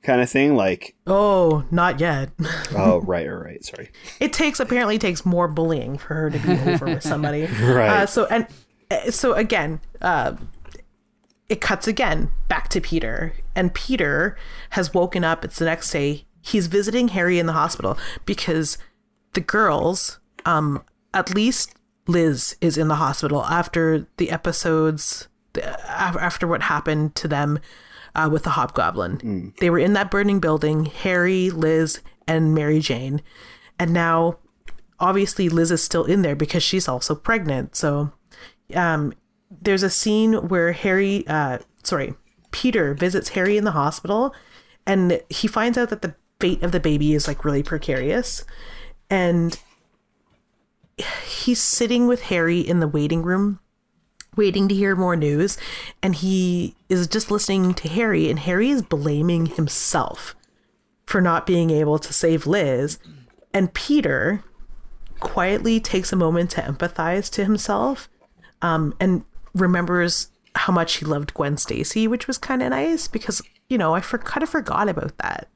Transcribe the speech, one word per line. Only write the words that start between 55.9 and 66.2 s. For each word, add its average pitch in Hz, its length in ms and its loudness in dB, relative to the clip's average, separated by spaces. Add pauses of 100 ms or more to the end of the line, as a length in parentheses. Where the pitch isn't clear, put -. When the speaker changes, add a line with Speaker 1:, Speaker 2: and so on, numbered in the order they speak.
Speaker 2:
and 190 120 2
he 180 600 0 (140)
is 175 180 2
just 214 240 -2
listening 190 440 2
to - 140 -8
Harry, 180 400 0
and 160 100 -2
Harry 180 300 0
is 277 120 2
blaming 156 680 0
himself - 880 -2 (720)
for 196 160 0
not 170 240 2
being 170 240 2
able 151 300 2
to - 140 -6
save 165 320 2
Liz. 147 540 0 (540)
And 190 200 2
Peter 185 720 0 (760)
quietly 214 600 0
takes 185 340 -2
a 190 40 0
moment 170 340 2